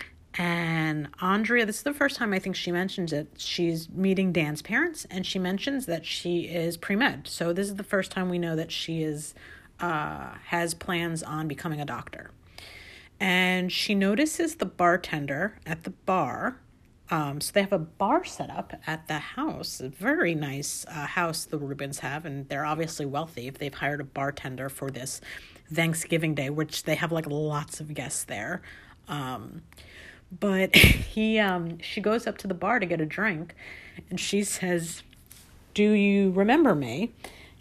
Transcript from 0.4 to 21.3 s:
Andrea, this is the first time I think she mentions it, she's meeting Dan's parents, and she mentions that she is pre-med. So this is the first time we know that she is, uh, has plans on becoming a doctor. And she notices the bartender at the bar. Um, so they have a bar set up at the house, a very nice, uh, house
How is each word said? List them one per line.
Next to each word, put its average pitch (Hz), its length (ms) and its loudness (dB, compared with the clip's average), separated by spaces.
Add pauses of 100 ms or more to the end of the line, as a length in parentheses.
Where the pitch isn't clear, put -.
Andrea, 214 460 4
this 214 120 -4
is - 60 -10
the 285 100 0
first 277 220 2
time 226 160 0
I 190 80 2
think 190 160 -4
she - 160 -4
mentions 175 400 -2
it, 151 160 -2 (100)
she's 165 520 -2
meeting 190 420 2
Dan's 151 300 0
parents, 311 480 0
and 185 160 -4
she 190 140 -2
mentions 202 480 -2
that 160 180 -2
she 175 380 -2
is 165 340 -2
pre-med. 202 500 0
So 170 240 -2
this 196 160 0
is 202 80 -6
the 202 80 -6
first 190 280 0
time 185 180 0
we 175 100 0
know 165 160 0
that 160 160 -2
she 165 320 -2
is, 151 300 -4 (480)
uh, 151 540 -4 (100)
has 170 280 0
plans 165 480 -2
on 156 280 -4
becoming 151 320 -4
a 143 40 -4
doctor. - 460 -10 (880)
And 185 520 4
she - 220 0
notices 226 640 2
the - 100 0
bartender 170 1000 0
at 160 180 -6
the 190 80 -6
bar. 175 680 0 (520)
Um, 147 280 0
so - 140 -4
they 202 80 6
have 196 100 0
a 190 80 4
bar 214 460 0
set - 240 -8
up - 240 -10 (140)
at 160 200 -6
the 151 120 -4
house, - 600 -6
a 131 100 -8
very 202 440 0
nice, 143 540 -4
uh, 151 180 -8
house 165 400 -2